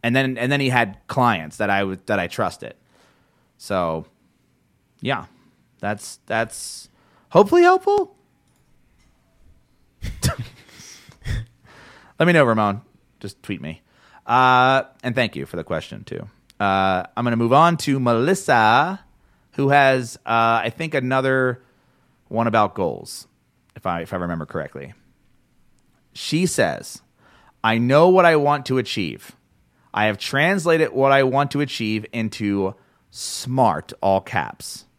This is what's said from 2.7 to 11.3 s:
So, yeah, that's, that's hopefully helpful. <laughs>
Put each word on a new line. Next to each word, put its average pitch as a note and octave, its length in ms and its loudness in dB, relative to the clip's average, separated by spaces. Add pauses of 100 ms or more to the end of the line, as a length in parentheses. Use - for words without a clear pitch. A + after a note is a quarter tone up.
So, E2 480 -4 (960)
yeah, B2+ 240 -6 (540)
that's, G2+ 460 -8
that's - 640 -6 (400)
hopefully G#3 340 4
helpful. F#4+ 520 2 (1900)
<laughs> - 220 -10 (1900)